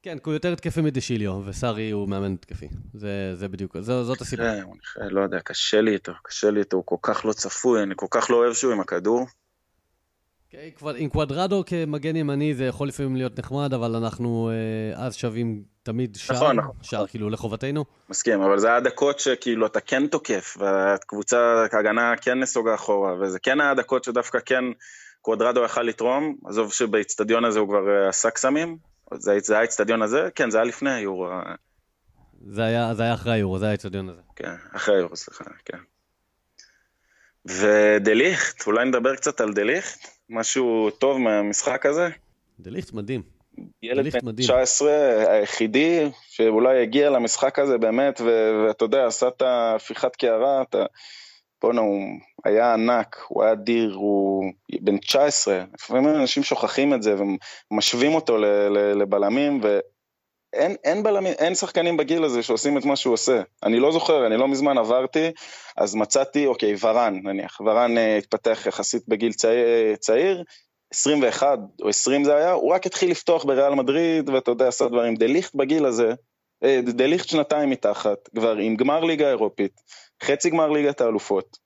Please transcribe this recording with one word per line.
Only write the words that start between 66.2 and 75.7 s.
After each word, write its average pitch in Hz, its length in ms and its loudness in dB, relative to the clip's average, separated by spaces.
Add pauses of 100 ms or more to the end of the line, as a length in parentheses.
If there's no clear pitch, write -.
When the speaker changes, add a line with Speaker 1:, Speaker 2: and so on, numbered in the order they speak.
Speaker 2:
אוקיי, 113 340 2
ורן, 110 420 2
נניח, 98 380 -6
ורן, 117 380 2
אה, 110 180 4
התפתח 110 500 -2
יחסית 107 420 -4
בגיל 110 240 0
צעי-, 117 640 2
צעיר, 175 480 0 (460)
עשרים 143 320 0
ואחת 127 360 2 (240)
או - 60 0
עשרים 135 360 0
זה 147 120 4
היה, 165 160 4
הוא 165 220 2
רק 185 120 -2
התחיל 180 240 0
לפתוח 165 340 0
בריאל 139 300 4
מדריד, 143 540 2
ואתה 131 220 0
יודע, 123 180 2
עשה 127 200 0
דברים. 117 260 0
דליכט 127 400 2
בגיל 143 320 2